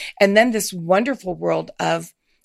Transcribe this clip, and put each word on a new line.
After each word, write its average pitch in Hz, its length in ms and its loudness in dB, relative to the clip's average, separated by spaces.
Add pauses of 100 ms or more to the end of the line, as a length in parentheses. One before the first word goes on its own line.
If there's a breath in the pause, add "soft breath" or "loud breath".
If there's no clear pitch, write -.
(200 loud breath)
And 202 160 4
then 240 140 6
this 214 220 -4
wonderful 185 640 -2
world 165 360 -4 (100)
of 165 320 -4 (320)